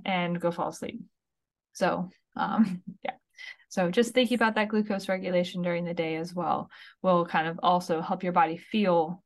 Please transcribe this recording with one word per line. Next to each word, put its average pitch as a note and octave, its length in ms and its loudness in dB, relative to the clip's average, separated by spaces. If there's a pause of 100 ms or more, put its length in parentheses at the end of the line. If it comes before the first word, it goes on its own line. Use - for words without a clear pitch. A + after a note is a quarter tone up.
and F3 340 -2
go F3 100 0
fall - 200 -4
asleep. - 300 -10 (760)
So, F3 340 -2 (280)
um, F#3 460 2 (100)
<laughs> - 120 -16
yeah. - 80 -4 (560)
So F3+ 200 0
just A3+ 260 2
thinking A#3+ 200 4
about A3+ 220 2
that G#3+ 120 2
glucose G#3 400 -2
regulation F3+ 540 0
during F3 220 -2
the E3+ 100 -6
day D#3+ 220 -2
as E3+ 180 -6
well E3+ 340 -2 (340)
will F3+ 220 4
kind E3 220 0
of E3 160 -6
also F3 380 2
help F3+ 240 -4
your F3 80 0
body E3 240 4
feel F3+ 680 0